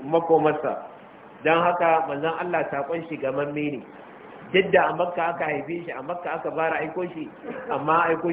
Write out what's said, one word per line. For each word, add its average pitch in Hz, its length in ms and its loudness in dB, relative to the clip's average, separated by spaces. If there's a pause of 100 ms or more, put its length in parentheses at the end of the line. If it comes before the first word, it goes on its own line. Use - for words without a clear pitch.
makomarsa. 151 840 2 (560)
Dan 160 160 6
haka 170 480 4
manzon 147 320 -2
Allah 175 320 0
sakon 160 380 -4
shi 151 80 -6
gamamme 147 540 -2
ne. 123 100 -8 (720)
Duk 180 180 4
da 170 180 8
a 160 60 -2
Makka 175 280 0 (120)
aka 175 100 -4
haife 156 400 -4
shi, - 60 -8
a 127 100 -8
Makka 147 320 -6
aka 165 180 -4
fara 160 280 0
aiko 160 240 -4 (100)
shi, 156 140 -8 (420)
amma 156 380 2
aiko 165 260 2